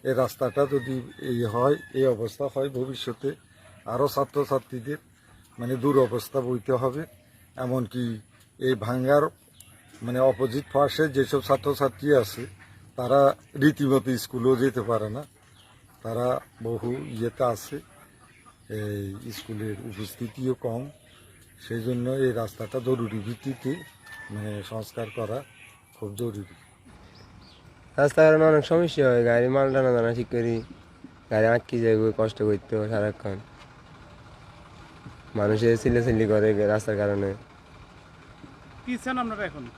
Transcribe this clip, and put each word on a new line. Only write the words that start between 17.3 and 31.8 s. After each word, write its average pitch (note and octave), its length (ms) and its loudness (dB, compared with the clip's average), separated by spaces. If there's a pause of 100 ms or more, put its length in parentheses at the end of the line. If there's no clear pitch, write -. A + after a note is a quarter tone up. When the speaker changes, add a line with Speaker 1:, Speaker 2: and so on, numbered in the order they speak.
Speaker 1:
আছে, B2 360 -4 (880)
এই G#2 640 -8
স্কুলের G#2+ 440 -8 (100)
উপস্থিতিও A2+ 680 -6
কম। B2 360 -6 (800)
সেই A#2 140 -6
জন্য B2 280 -2
এই C3 220 0
রাস্তাটা A2+ 480 -6
জরুরি A#2 400 -2
ভিত্তিতে, B2 560 -6 (560)
মানে, G#2 380 -8
সংস্কার A2 460 -10
করা A#2 280 -6 (560)
খুব G2+ 160 -10
জরুরি। G#2 400 -8 (1400)
Speaker 2:
রাস্তার D#3 340 6
কারণে D#3 140 6
অনেক D#3 200 6
সমস্যা D#3+ 420 2
হয়, A#2+ 180 6
গাড়ি A#2+ 220 4
মাল C3+ 260 2
টানা B2+ 240 4
টানা A#2 160 2
ঠিক A#2 180 -4
করি, A#2 300 0 (720)
গাড়ি A2 160 4
আটকে A#2+ 320 2
যায়, A2 380 4